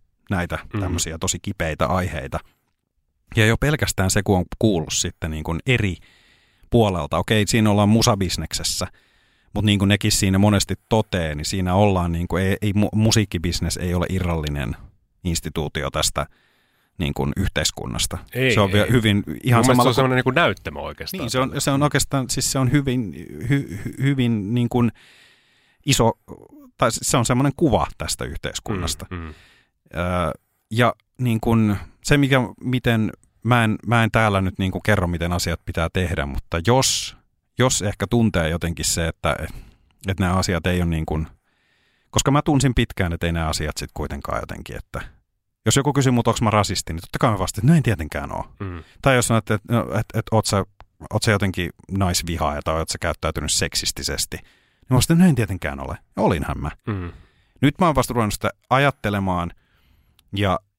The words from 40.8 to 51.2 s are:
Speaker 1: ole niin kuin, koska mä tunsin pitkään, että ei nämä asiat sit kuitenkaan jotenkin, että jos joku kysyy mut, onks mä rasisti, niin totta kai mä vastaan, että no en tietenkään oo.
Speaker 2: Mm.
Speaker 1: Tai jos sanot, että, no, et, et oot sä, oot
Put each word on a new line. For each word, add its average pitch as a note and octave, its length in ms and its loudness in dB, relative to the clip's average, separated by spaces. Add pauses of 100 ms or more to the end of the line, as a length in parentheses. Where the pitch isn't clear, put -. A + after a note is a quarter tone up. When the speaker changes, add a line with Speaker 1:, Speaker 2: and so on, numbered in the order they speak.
Speaker 1:
ole E2+ 80 0
niin D#2+ 160 -2
kuin, D#2 220 -4 (840)
koska - 220 0
mä D3 100 4
tunsin C3+ 340 2
pitkään, F#2 380 -2
että E2+ 120 -4
ei E2+ 60 0
nämä E2 180 -2
asiat D2+ 280 -4
sit C#2 160 -10
kuitenkaan C#2+ 460 -6
jotenkin, - 380 -12
että - 240 -12 (640)
jos A2 100 2
joku C#3 180 2
kysyy C3 180 2
mut, A#2+ 160 2
onks A2+ 140 0
mä A2 80 2
rasisti, G#2 440 0
niin E2 80 -8
totta - 180 -6
kai B2+ 120 2
mä G2 80 -2
vastaan, F#2 260 -4
että D3 60 6
no E3+ 60 8
en C#3 60 4
tietenkään D#2+ 520 -4
oo. - 100 -8 (140)
Speaker 2:
Mm. F2+ 240 -10 (180)
Speaker 1:
Tai C3 140 4
jos A#2+ 120 2
sanot, A2+ 240 0
että, G#2+ 220 -2
no, A#2 80 2 (180)
et, A#2 140 -4
et G#2+ 180 -2
oot A2 140 2
sä, G2 200 0 (480)
oot G#2+ 100 -2